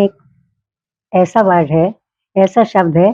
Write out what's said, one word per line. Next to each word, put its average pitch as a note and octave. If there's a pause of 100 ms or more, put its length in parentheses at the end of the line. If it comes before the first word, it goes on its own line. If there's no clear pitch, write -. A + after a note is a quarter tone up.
एक G3 (1000)
ऐसा F#3
वर्ड F3
है, E3 (420)
ऐसा F#3+
शब्द F3+
है F3+